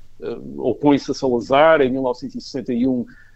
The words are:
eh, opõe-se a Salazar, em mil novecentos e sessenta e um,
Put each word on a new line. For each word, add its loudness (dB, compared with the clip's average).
eh, -10
opõe-se 0
a -4
Salazar, 2
em 2
mil -4
novecentos -6
e -12
sessenta -8
e 0
um, -2